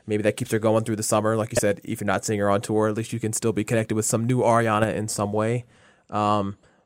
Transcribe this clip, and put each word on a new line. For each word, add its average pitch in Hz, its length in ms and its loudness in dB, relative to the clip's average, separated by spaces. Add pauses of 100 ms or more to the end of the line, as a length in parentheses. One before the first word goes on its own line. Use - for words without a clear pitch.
maybe 107 160 -2
that 107 140 2
keeps 120 160 -4
her 110 80 2
going 110 240 4
through 117 120 -2
the 107 60 -6
summer. 107 340 2
Like 107 140 -2
you - 80 -2
said, 101 240 0
if 113 180 -6
you're 104 60 -6
not 95 180 0
seeing 110 140 -2
her 101 120 2
on 101 100 2
tour, 107 280 0
at 107 80 -2
least 113 160 -6
you 117 60 -6
can 110 140 -4
still 110 200 -2
be 104 120 -2
connected 113 320 0
with 107 100 -2
some 113 200 0
new 123 160 2
Ariana 110 520 2
in 107 140 -4
some 104 240 -4
way. 113 320 -2 (440)
Um, 104 480 0 (300)